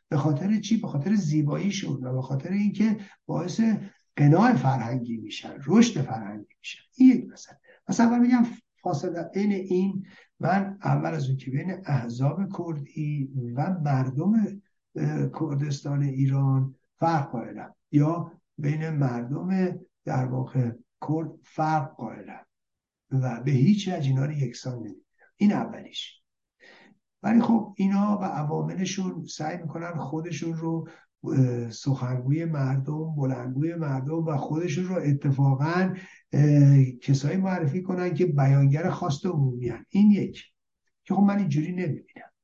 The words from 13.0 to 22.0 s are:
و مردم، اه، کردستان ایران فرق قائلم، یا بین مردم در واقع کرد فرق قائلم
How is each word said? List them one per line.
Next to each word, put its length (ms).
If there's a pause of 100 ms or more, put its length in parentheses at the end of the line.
و 300
مردم، 800 (340)
اه، 320
کردستان 760
ایران 720 (240)
فرق 320
قائلم، 440 (160)
یا 420 (260)
بین 320
مردم 880 (260)
در 200
واقع 460 (380)
کرد 220 (120)
فرق 540
قائلم 500 (640)